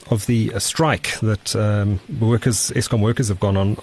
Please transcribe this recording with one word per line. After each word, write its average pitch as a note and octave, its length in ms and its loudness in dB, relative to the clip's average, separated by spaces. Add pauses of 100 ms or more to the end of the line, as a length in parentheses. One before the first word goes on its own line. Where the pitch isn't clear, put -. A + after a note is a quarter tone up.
(120)
of A2 160 -2
the, A2+ 260 2
uh, G2+ 60 -4
strike - 640 -2
that, A2 340 -2
um, G#2 440 2 (200)
workers, A2+ 560 2
Eskom - 240 0
workers A2 300 0
have F#2+ 100 -2
gone G2 180 2
on G2 240 0